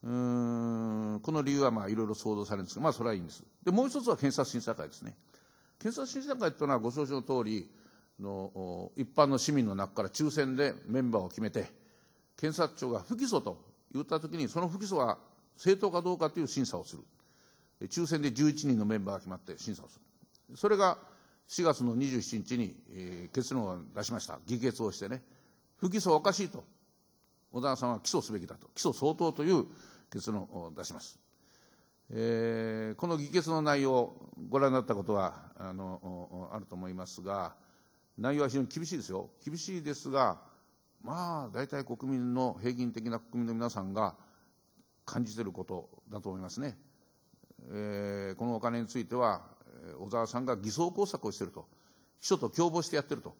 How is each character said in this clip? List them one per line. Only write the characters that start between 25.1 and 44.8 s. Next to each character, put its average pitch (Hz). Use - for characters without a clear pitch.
不 185
起 190
訴 185
は 156
お 151
か 196
し 196
い 170
と。 120
小 123
沢 135
さ 123
ん 123
は 110
起 -
訴 143
す -
べ 107
き 85
だ -
と。 -
起 -
訴 127
相 151
当 170
と 147
い 175
う 151
結 104
論 101
を 85
出 87
し -
ま 82
す。 -
え 113
ー、 -
こ 175
の 170
議 143
決 160
の 160
内 147
容、 131
ご 131
覧 135
に 131
な 127
っ 107
た 120
こ 98
と 107
は、 95
あ 92
の、 92
お、 92
お、 -
あ 107
る 95
と -
思 92
い 92
ま 92
す -
が、 95
内 131
容 147
は 135
非 117
常 139
に 123
厳 165
し 156
い 175
で 117
す -
よ。 95
厳 156
し 185
い 165
で 147
す 139
が、 127
ま 165
あ、 -
大 131
体 139
国 120
民 123
の、 127
平 123
均 123
的 117
な 117
国 120
民 113
の 117
皆 117
さ 107
ん 95
が 101